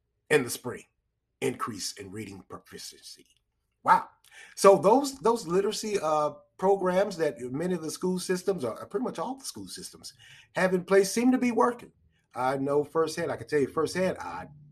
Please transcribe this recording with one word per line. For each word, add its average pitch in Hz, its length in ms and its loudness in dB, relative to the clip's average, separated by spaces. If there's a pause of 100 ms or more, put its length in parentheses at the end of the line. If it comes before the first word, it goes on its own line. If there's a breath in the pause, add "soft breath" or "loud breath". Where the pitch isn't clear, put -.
(320)
in 147 120 4
the 120 60 -8
spring 113 340 -10 (580)
increase 117 520 -4
in 98 180 -16
reading 98 380 -14
proficiency. - 800 -18 (560)
Wow. - 220 4 (500 loud breath)
So 196 200 8
those, 247 440 4
those 226 280 0
literacy, 202 540 -2
uh, 151 300 0 (260)
programs 190 600 2
that 151 220 -2 (120)
many 175 240 -2
of 160 80 -6
the 151 80 -6
school 185 260 -2
systems, 185 460 -4
or 113 100 -2 (140)
pretty 202 160 -4
much 208 160 -6
all 165 180 -6
the - 80 -18
school 98 220 -12
systems, - 460 -16 (420 loud breath)
have 180 180 2
in 180 100 0
place 196 280 4
seem 247 200 2
to 254 60 4
be 247 140 0
working. 240 400 0 (420)
I 131 240 0
know 143 260 2
firsthand, 160 480 -2
I 117 40 -4
can - 120 -10
tell 151 120 2
you 131 80 2
firsthand, 175 520 -2
I - 280 -10 (240)